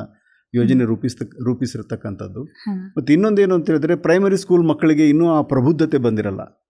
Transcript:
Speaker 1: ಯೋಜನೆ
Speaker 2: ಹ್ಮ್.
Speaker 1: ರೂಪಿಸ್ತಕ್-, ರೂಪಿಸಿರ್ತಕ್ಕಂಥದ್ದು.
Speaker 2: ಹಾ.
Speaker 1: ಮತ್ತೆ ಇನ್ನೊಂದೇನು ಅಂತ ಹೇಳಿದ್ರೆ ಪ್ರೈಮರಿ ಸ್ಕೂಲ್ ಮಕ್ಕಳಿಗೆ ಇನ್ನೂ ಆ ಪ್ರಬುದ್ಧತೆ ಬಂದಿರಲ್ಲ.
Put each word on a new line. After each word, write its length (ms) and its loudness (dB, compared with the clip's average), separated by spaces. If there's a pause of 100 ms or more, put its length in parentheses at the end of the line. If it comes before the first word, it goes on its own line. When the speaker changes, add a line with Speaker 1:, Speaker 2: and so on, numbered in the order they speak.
(540)
Speaker 1:
ಯೋಜನೆ 240 2
Speaker 2:
ಹ್ಮ್. 100 0
Speaker 1:
ರೂಪಿಸ್ತಕ್-, 560 -6
ರೂಪಿಸಿರ್ತಕ್ಕಂಥದ್ದು. 1000 -8
Speaker 2:
ಹಾ. 520 -12
Speaker 1:
ಮತ್ತೆ 160 0
ಇನ್ನೊಂದೇನು 420 2
ಅಂತ 160 -2
ಹೇಳಿದ್ರೆ 260 0
ಪ್ರೈಮರಿ 420 2
ಸ್ಕೂಲ್ 280 2
ಮಕ್ಕಳಿಗೆ 420 2
ಇನ್ನೂ 220 4
ಆ 120 2
ಪ್ರಬುದ್ಧತೆ 560 0
ಬಂದಿರಲ್ಲ. 720 -4